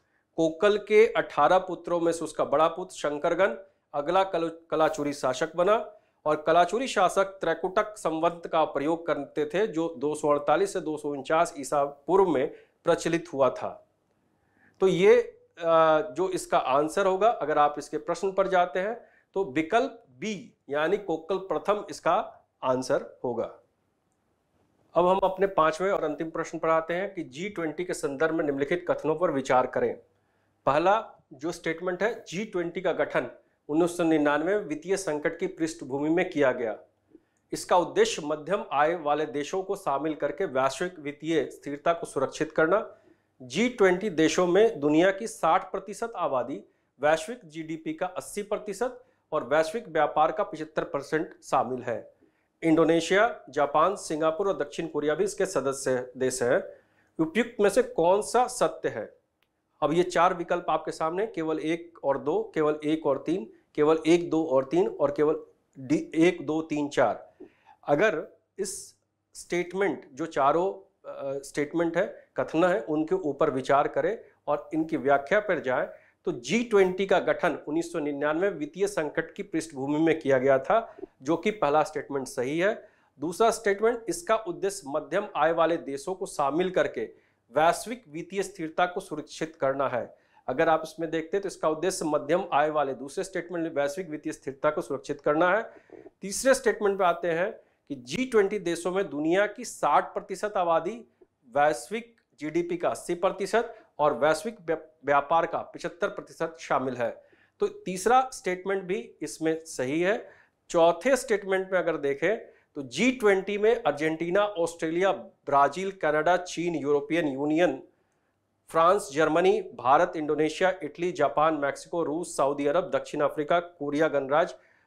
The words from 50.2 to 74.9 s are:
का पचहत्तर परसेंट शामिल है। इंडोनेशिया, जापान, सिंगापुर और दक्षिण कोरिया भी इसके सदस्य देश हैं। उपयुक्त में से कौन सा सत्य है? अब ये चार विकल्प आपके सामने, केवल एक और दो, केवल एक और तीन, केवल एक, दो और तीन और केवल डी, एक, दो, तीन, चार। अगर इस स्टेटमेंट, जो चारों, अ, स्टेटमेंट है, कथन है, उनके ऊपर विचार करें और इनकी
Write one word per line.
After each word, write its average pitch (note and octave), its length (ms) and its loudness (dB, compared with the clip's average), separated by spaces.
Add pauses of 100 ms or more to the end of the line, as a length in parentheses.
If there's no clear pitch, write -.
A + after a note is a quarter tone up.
का G#3 120 -2
पचहत्तर D#3 400 -6
परसेंट D#3 580 -4
शामिल B2+ 400 0
है। A2 300 -8 (500)
इंडोनेशिया, E3 800 4 (100)
जापान, D3+ 460 2
सिंगापुर D#3+ 520 -2
और D#3+ 100 -2
दक्षिण D3+ 280 -4
कोरिया D3+ 280 -2
भी F#3 100 0
इसके G3 220 -2
सदस्य C3 720 -2
देश B2+ 260 -2
हैं। C3+ 200 2 (640)
उपयुक्त A3+ 360 -2
में G3+ 100 6
से A#3+ 120 2
कौन F#3 400 2
सा A#3+ 240 2
सत्य D#3+ 420 -2
है? A2 320 -10 (640)
अब D3 100 2
ये F3 100 4
चार F3+ 320 2
विकल्प E3+ 340 -4
आपके D#3+ 220 -2
सामने, E3 360 -4
केवल D#3 320 -4
एक E3 460 -6
और C3+ 140 2
दो, D#3 360 -4
केवल D3+ 300 0
एक D#3 220 0
और C3+ 200 0
तीन, F#3 260 -4 (220)
केवल D#3 320 4
एक, E3 240 4
दो D#3+ 140 2
और C3 200 2
तीन F#3 240 2
और C#3+ 220 0
केवल D3+ 300 2 (380)
डी, D3+ 360 -2
एक, E3 320 4
दो, D#3 160 -2
तीन, D3 260 -4
चार। A2 460 0 (540)
अगर D#3+ 400 2 (300)
इस - 380 -8 (380)
स्टेटमेंट, F3 800 -4
जो D3 140 -8
चारों, D#3+ 640 0 (200)
अ, C#3 260 -8
स्टेटमेंट E3 580 -2
है, - 400 -2
कथन D#3 280 0
है, F#3 180 2
उनके D#3 320 -2
ऊपर D3+ 360 0
विचार C3+ 380 2
करें E3+ 360 -2 (220)
और D3 280 -4
इनकी D#3+ 220 -2